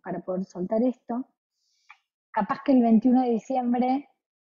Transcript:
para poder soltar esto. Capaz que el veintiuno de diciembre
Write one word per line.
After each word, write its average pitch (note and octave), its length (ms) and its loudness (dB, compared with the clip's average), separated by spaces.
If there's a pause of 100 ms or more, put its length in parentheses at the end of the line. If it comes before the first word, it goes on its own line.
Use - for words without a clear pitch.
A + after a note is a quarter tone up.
para F#3 180 -10
poder F#3 260 -6
soltar F#3+ 360 -4
esto. B3 440 -4 (1040)
Capaz G#3+ 340 -4
que C#4+ 80 2
el B3+ 80 6
veintiuno A#3 400 4
de B3 80 0
diciembre B3 800 -2 (420)